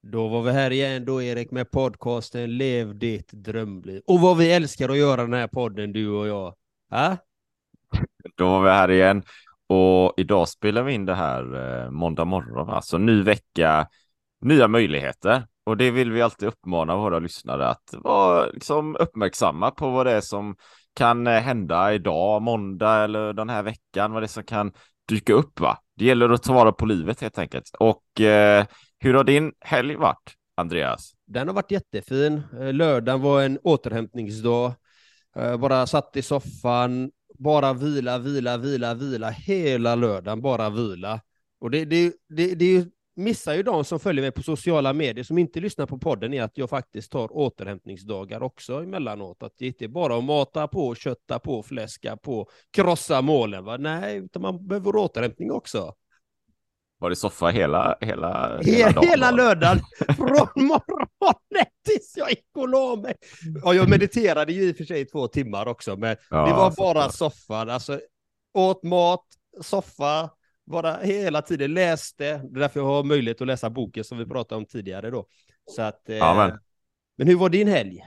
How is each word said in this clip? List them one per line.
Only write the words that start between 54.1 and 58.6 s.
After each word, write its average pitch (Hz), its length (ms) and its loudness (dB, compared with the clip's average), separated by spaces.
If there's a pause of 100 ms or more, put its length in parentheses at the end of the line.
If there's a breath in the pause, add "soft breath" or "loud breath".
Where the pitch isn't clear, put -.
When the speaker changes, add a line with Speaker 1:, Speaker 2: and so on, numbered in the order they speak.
Speaker 1:
utan 190 260 -12
man 190 240 -8
behöver 196 300 -4
återhämtning 139 560 -4
också. 95 420 -8 (1080)
Speaker 2:
Var 87 100 -2
det 90 60 -2
soffa - 320 -2
hela, 87 520 2
hela, - 580 -4
Speaker 1:
He-, - 60 -8